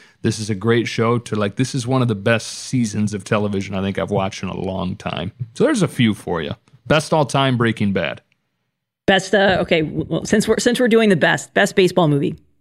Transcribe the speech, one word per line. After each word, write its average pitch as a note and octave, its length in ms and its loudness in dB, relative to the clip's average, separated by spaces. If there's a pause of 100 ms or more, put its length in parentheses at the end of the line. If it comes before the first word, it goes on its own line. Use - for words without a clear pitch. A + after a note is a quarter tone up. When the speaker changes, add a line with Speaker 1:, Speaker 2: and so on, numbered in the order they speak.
(220)
Speaker 1:
"This A2 160 0
is G#2+ 100 -6
a A2 60 -2
great A2+ 340 0
show," A#2 300 0
to, A2+ 180 -6
like, G#2 200 -2
"This C3 180 -4
is A#2+ 120 -4
one C3 140 0
of A#2+ 80 2
the A2 60 0
best A2 320 0
seasons G#2+ 640 -2
of F#2+ 100 -8
television G2+ 520 -2
I F#2+ 80 -2
think G2 160 -4
I've F#2 120 -4
watched G2 320 -2
in F#2+ 60 -6
a F2+ 80 -8
long F#2 400 -6
time." - 360 -8 (200)
So - 120 0
there's C4 180 2
a D#3 60 0
few A2 260 2
for F2 260 -6
you. C#2+ 120 -6 (340)
Best D3+ 260 2
all D3+ 140 2
time, C3+ 320 0
Breaking A2 340 0
Bad. E2+ 300 -2 (800)
Speaker 2:
Best, F#3+ 300 2
uh, F#3+ 260 4
okay, E3+ 220 0
w-, D#3 260 -4
well, D#3+ 160 -4
since G#3+ 240 2
we're, G#3+ 100 2
since A#3+ 220 0
we're B3 80 4
doing A3 220 6
the F#3 60 6
best, D#3 360 0
best G3 240 2
baseball F3+ 320 4
movie D3 260 0 (260)